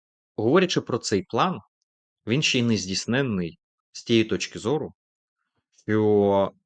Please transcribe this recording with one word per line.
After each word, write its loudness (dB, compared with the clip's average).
говорячи 2
про -4
цей -2
план, -2
він 0
ще 0
й 0
не 2
здійсненний -4
з -20
тієї 4
точки -6
зору, -6
що 2